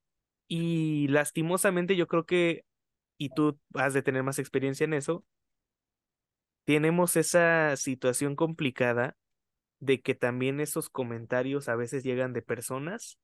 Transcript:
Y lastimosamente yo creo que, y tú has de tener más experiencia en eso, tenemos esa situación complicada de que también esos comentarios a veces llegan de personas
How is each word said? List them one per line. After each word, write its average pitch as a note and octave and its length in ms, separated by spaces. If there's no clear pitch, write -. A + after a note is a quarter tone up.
Y D#3+ 600
lastimosamente F3 880
yo E3 100
creo E3 200
que, E3+ 380
y C#3+ 120
tú D3+ 280
has C3+ 200
de C3+ 80
tener C3 200
más C3+ 160
experiencia C3+ 460
en D#3 100
eso, E3 300
tenemos D#3+ 520
esa E3 600
situación C3+ 600
complicada C3 800
de C3 200
que C3 140
también C3 460
esos D3+ 300
comentarios B2+ 800
a A#2 80
veces B2 280
llegan B2+ 280
de A#2+ 100
personas C3+ 800